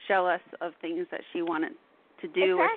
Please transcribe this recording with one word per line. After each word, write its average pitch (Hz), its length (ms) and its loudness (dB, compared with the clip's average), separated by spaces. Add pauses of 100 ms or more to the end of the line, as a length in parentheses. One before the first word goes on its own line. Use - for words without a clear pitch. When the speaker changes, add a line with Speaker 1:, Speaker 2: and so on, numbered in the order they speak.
Speaker 1:
show 190 200 4
us 175 140 0 (200)
of 170 180 -8
things 170 320 -4
that - 100 -10 (120)
she 175 80 -2
wanted 165 320 -2 (480)
to 180 60 -10
do 180 340 2
Speaker 2:
Exactly. - 0 -
Speaker 1:
or 359 160 4